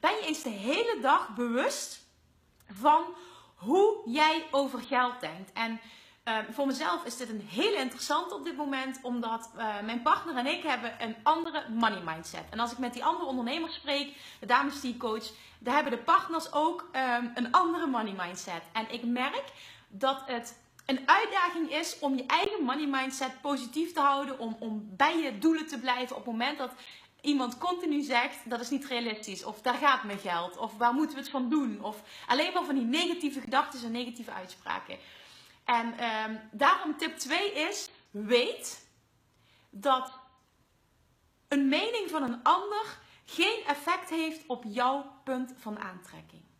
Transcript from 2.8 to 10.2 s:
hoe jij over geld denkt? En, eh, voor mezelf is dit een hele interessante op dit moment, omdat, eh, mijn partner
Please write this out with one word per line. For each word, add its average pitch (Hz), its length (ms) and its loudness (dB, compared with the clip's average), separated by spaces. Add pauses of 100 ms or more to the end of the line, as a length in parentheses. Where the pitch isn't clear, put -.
hoe 381 440 6
jij 311 460 4
over 269 300 0
geld 247 400 2
denkt? 170 320 -10
En, 226 280 -4 (420)
eh, 220 160 -2 (120)
voor 277 160 0
mezelf 320 380 0
is 240 120 -8
dit 247 120 -8
een 208 220 -8
hele 381 260 2
interessante 294 580 -2
op 277 100 -8
dit 302 120 -6
moment, 269 460 -4
omdat, 240 540 -4
eh, 214 280 -4
mijn 233 180 -4
partner 330 340 2